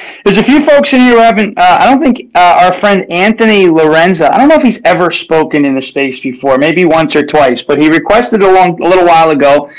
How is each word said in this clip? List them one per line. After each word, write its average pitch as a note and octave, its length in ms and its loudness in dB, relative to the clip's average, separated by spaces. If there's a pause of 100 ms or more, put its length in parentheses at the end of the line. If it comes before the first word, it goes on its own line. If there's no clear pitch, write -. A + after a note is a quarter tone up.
(240)
There's G3 140 0
a A3+ 60 0
few D4 200 2
folks C#4+ 280 2
in C4 80 2
here B3 140 2
who A#3 40 2
haven't, A3 400 0
uh, F3 220 2
I F3+ 60 2
don't C4 140 2
think, C#4 360 -4
uh, F3 260 2
our F#3 100 2
friend G3 380 -2
Anthony G#3 580 0
Lorenza, D#3+ 640 0
I - 60 0
don't C4+ 100 2
know D#4+ 60 4
if D#4+ 80 0
he's A#3+ 220 -2
ever F3 260 0
spoken D#3 540 -2
in C3+ 100 -2
the C3+ 80 -6
space C3+ 380 -8
before, C3 360 -4
maybe D#3 280 0
once D#3+ 320 0
or D3+ 100 0
twice, B2+ 360 0
but C#3+ 180 -2
he D3+ 100 2
requested G3+ 540 -2
a F#3+ 80 2
long, F3+ 280 0
a D#3+ 80 -2
little F3+ 180 2
while E3 240 2
ago, C#3+ 480 0